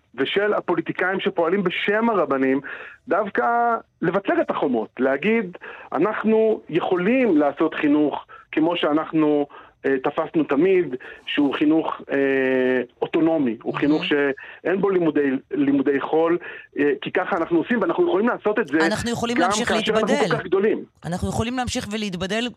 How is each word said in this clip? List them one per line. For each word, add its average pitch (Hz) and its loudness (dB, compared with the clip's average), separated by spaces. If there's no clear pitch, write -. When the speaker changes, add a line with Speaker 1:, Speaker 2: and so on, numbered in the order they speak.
Speaker 1:
ושל 196 0
הפוליטיקאים 180 -2
שפועלים 185 0
בשם 208 0
הרבנים 135 0
דווקא 202 0
לבצר 196 0
את - 0
החומות, 120 -2
להגיד, 175 0
"אנחנו 220 2
יכולים 180 2
לעשות 151 2
חינוך 151 2
כמו 165 2
שאנחנו, 151 0
אה, 135 2
תפסנו 151 0
תמיד, 170 2
שהוא 143 0
חינוך, 156 2
אה, 139 -2
אוטונומי, 151 2
הוא - -4
Speaker 2:
Mhm. - -4
Speaker 1:
חינוך 151 2
שאין 147 -2
בו 196 2
לימודי, 165 2
לימודי 139 2
חול, 165 2
אה, 143 2
כי - -10
ככה - -2
אנחנו 165 0
עושים, 220 0
ואנחנו 175 2
יכולים 196 2
לעשות 214 0
את 208 -2
זה 160 2
Speaker 2:
אנחנו 214 -2
יכולים 233 -2
Speaker 1:
גם 262 2
Speaker 2:
להמשיך 214 0
Speaker 1:
כאשר 220 0
אנחנו 220 2
Speaker 2:
להתבדל. - 2
Speaker 1:
כל 156 0
כך 147 -6
גדולים." 196 0
Speaker 2:
אנחנו 180 -4
יכולים 226 -4
להמשיך 247 -4
ולהתבדל 208 -4